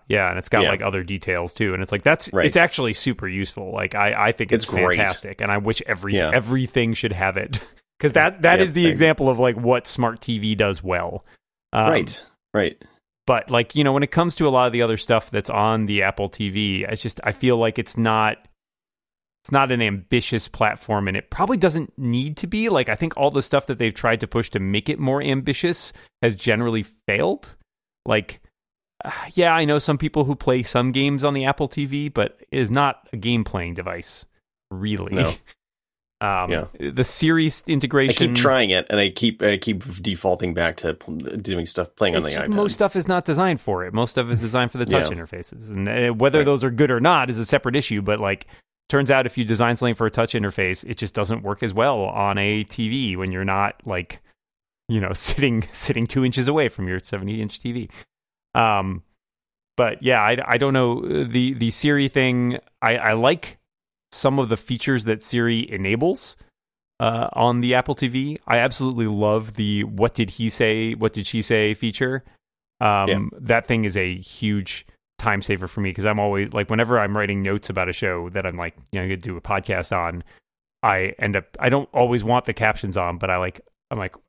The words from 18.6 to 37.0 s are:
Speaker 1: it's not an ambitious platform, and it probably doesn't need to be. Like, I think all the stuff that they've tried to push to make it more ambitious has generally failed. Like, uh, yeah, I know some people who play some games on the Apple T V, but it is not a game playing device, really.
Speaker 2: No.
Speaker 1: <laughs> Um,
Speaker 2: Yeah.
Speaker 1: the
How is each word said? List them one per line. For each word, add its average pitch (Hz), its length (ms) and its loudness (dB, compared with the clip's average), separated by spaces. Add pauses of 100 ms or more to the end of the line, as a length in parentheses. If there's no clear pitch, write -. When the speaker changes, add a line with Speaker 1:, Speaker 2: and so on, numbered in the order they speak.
Speaker 1:
it's - 80 -8
not 135 200 2
an 120 100 0
ambitious 107 680 -2
platform, 104 600 -2
and 95 100 0
it - 140 -8
probably 202 260 0
doesn't 165 400 0
need 131 400 -2
to - 80 -10
be. 214 240 -2
Like, 139 180 2
I 113 60 0
think 165 240 -4
all 139 140 2
the 139 100 0
stuff - 240 0
that 120 140 -4
they've 113 120 0
tried 113 280 0
to - 80 -6
push - 240 -2
to 107 80 0
make 98 300 -2
it 147 100 -2
more 139 240 0
ambitious 135 680 -2 (300)
has 117 140 2
generally 113 480 0 (240)
failed. 151 480 0 (500)
Like, - 360 -2 (600)
uh, - 80 -8 (220)
yeah, 170 220 4
I 165 100 4
know 147 140 4
some 143 180 0
people 151 280 0
who 139 100 -2
play 127 260 2
some 123 300 0
games 139 320 0
on 143 100 2
the 135 120 -2
Apple 139 220 0
T 143 180 -4
V, 143 240 -4
but - 300 -2 (120)
it 135 80 -2
is 113 100 0
not 139 420 0
a 120 60 -8
game 113 260 0
playing 87 300 -6
device, 90 540 -10 (420)
really. 98 460 -4
Speaker 2:
No. 82 220 2
Speaker 1:
<laughs> - 60 -20 (800)
Um, 95 280 0
Speaker 2:
Yeah. 80 160 -2 (140)
Speaker 1:
the 73 240 -2